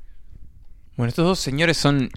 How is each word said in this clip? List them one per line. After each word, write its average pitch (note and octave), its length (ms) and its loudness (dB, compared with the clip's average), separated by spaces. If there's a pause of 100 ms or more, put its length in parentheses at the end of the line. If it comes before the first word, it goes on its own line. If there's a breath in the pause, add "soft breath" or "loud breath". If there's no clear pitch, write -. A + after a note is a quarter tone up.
(960)
Bueno, A#2+ 120 0
estos D#3+ 180 2
dos F#3 120 2
señores D#3 380 0
son C#3+ 400 4